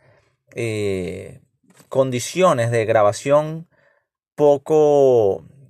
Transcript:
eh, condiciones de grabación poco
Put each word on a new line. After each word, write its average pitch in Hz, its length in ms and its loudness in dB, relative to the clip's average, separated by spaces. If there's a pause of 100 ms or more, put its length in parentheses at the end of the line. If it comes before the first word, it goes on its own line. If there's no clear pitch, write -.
(540)
eh, 98 880 -8 (480)
condiciones 131 800 -2
de 117 140 0
grabación 143 800 0 (640)
poco 143 1120 2 (240)